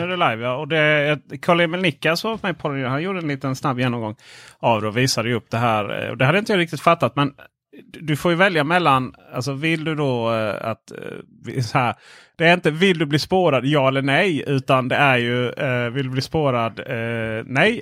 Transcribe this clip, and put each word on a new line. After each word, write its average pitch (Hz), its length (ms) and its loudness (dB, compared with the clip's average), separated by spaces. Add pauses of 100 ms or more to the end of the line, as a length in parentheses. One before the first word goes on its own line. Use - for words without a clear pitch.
är 175 40 -4
det 175 220 0
live, 113 140 -4
ja. 123 140 -2
Och 151 100 -8
det, 151 520 2 (220)
Carl-Emil 170 400 2
Nickas 170 420 0
var 220 200 -4
med 180 140 -4
på 156 120 -6
den, 135 200 -4
han 143 140 -2
gjorde 190 160 -4
en 165 80 -4
liten 135 280 -4
snabb 131 240 -2
genomgång 120 360 -2 (440)
av 113 220 2
det 107 60 -2
och 107 100 -2
visade 123 320 0
ju 123 60 0
upp - 160 -6
det 113 60 0
här. 107 480 0
Eh, 104 40 -6
och 113 80 -6
det 127 80 2
hade 165 140 4
inte 208 140 -2
jag 185 60 2
riktigt 165 220 -2
fattat, 165 340 2
men 139 180 0 (640)
du 151 160 -2
får 175 160 0
ju 165 60 0
välja 175 260 2
mellan, 143 500 2 (200)
alltså 135 200 -6
vill 156 300 -2
du 160 120 -4
då, 123 380 0
eh, 110 360 -2
att, - 220 -10
eh, - 60 -14 (480)
vi-, - 180 -4
så 110 140 -2
här, 117 180 0 (420)
det 165 100 4
är 175 60 8
inte 170 180 2
"vill 170 280 2
du 165 60 0
bli 143 140 0
spårad, 151 460 2
ja 139 220 2
eller 135 140 0
nej", 143 460 0
utan 131 400 2
det 131 80 0
är 131 220 4
ju, 120 320 0
eh, 123 400 -2
"vill 135 160 -4
du 127 60 -6
bli 131 100 -2
spårad, 123 580 0
eh, 113 680 -6
nej", 180 360 2